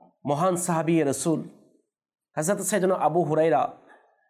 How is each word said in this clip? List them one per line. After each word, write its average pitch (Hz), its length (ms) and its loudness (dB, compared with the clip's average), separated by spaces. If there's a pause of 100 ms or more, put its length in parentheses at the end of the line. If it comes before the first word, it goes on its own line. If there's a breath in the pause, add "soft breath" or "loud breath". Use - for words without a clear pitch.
(260)
মহান 165 300 0
সাহাবী 165 460 0
রাসূল 143 400 -2 (920)
হযরত 180 240 -2
সাইয়েদনা 190 340 0
আবু 156 280 0
হুরায়রা 156 560 0 (520 soft breath)